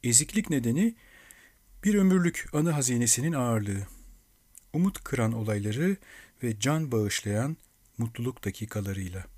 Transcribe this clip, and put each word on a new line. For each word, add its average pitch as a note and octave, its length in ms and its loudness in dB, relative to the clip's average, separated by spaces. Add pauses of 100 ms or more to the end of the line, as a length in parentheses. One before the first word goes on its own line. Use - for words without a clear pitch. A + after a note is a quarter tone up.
Eziklik D3 460 2
nedeni D3 460 2 (880)
bir G3+ 100 4
ömürlük F#3 580 4
anı D#3 180 2
hazinesinin B2+ 640 2
ağırlığı. G#2+ 540 0 (840)
Umut F#3 320 0
kıran A2+ 280 0
olayları A2 640 -2 (460)
ve A2+ 180 -4
can D3 320 0
bağışlayan G#2+ 640 0 (420)
mutluluk A#2 460 -6
dakikalarıyla. G2 840 -6 (120)